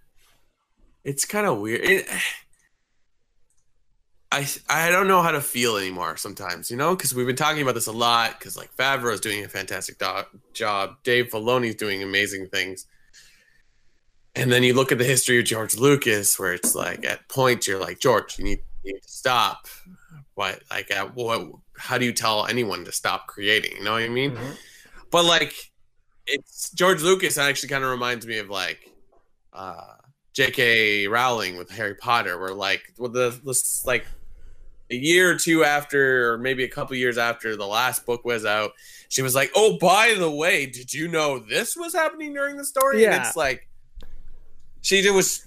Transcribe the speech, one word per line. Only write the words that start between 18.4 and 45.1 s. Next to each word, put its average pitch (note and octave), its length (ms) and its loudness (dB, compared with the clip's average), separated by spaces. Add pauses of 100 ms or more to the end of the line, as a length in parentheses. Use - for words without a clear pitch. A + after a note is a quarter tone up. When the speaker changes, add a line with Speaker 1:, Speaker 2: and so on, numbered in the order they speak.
Speaker 1:
need, G2 160 2 (220)
you F#2+ 120 -8
need - 80 -14
to - 80 -20
stop." A#2 580 0 (680)
What, G2 360 -6
like, G2 200 -6
at G2+ 240 -4
what, A2+ 320 -2 (300)
how B2 220 -2
do B2 80 0
you A#2 80 0
tell A2 320 0
anyone G2+ 400 -2
to - 60 -14
stop F#2 340 -4
creating? G2+ 500 0
You G2 80 -8
know G#2+ 80 0
what A2+ 100 0
I A#2 60 -4
mean? C3 220 -2
Speaker 2:
Mm-hmm. B2 220 -8 (580)
Speaker 1:
But, E3+ 160 4
like, E3 260 4 (760)
it's, - 440 -6
George F3+ 320 4
Lucas F#3 340 2
actually C#3 320 0
kinda C3+ 180 -2
reminds B2 400 -4
me A2+ 120 -6
of, G2+ 100 -6
like, F#2 400 -4 (640)
uh, F#2 440 -14 (360)
J C3 180 2
K A2 580 4
Rowling A2 500 0
with F2+ 120 -12
Harry G2+ 260 -6
Potter, A2 420 0
where, F#2 160 -6
like, F#2+ 420 -4
well, A#2+ 140 -6
the, B2 340 0
the C3+ 60 -8
s-, - 340 -2
like, B2 220 -2 (840)
a A#2+ 40 -6
year E3+ 360 4
or E3 60 4
two D#3+ 280 4
after, C3+ 680 2
or A2+ 60 -4
maybe B2+ 260 -2
a A#2 40 -2
couple C3 280 -8
years B2 220 0
after A#2 380 -2
the G2+ 100 -6
last A#2 400 0
book A#2+ 180 -4
was A#2 220 -2
out, G#2+ 260 0 (380)
she - 100 0
was C3 140 0
like, C3+ 200 2
"Oh, G3+ 240 4
by G#3 400 6
the E3+ 120 0
way, D#3 360 2
did B2+ 280 -10
you D#3+ 140 -4
know D3+ 300 0
this C3+ 380 -4
was E4+ 180 -8
happening D#4 400 -2
during C#4+ 220 -4
the C#4+ 80 -10
story?" C4+ 400 4
And G3+ 100 8
Speaker 2:
Yeah. B2+ 120 2
Speaker 1:
it's A2+ 100 -4
like, C3+ 320 -2 (1120)
she G3 180 4
did G3 140 4